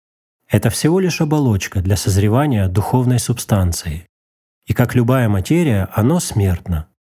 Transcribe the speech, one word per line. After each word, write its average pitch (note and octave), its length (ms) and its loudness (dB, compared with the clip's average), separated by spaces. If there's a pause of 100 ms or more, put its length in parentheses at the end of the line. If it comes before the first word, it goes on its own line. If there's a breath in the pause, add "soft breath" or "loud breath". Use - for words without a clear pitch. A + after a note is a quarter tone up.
(480)
это G#2 220 2
всего E3 300 0
лишь F3+ 200 -2
оболочка C#3 600 0
для F#2 160 0
созревания G#2 720 0
духовной A#2+ 500 0
субстанции. F2 880 -2 (600)
И - 60 -4
как A#2+ 220 0
любая B2 340 2
материя, G#2 640 0
оно C#3 280 2
смертно. F2+ 680 -2 (240)